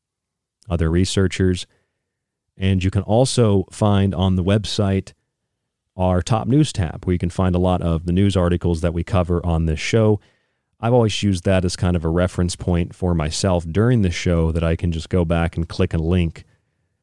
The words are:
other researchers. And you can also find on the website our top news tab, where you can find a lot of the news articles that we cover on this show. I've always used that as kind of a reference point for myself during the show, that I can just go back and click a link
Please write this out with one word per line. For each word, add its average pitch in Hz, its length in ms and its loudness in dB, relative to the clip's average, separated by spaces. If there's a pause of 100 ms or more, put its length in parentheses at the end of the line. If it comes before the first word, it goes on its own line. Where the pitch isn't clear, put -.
(680)
other 82 220 0
researchers. 92 760 0 (920)
And 95 280 0
you 95 80 0
can 101 120 0
also 110 680 2
find 101 420 2
on 92 220 2
the 90 80 0
website 98 720 -2 (840)
our 92 260 0
top - 240 -2
news 143 260 2
tab, - 340 -6
where 92 80 0
you 90 40 0
can 87 140 -4
find 92 240 0
a 90 40 2
lot 90 220 2
of 82 240 -2
the 87 60 -2
news 98 260 2
articles 87 440 0
that 85 120 -2
we 85 100 -4
cover 87 400 -2
on 82 220 0
this 78 140 -2
show. 107 400 2 (600)
I've 117 140 -2
always 113 300 2
used 95 220 0
that 92 200 2
as 87 100 -4
kind 90 200 0
of 82 100 -2
a 82 40 0
reference 87 460 0
point 87 380 -2
for 87 220 -2
myself 82 500 0
during 107 360 2
the 92 100 2
show, 82 400 0
that 82 120 -2
I 82 120 0
can 87 160 -2
just 80 180 -6
go 90 160 0
back 85 300 -2
and 82 120 -4
click - 260 -2
a 85 40 -2
link 85 460 0 (600)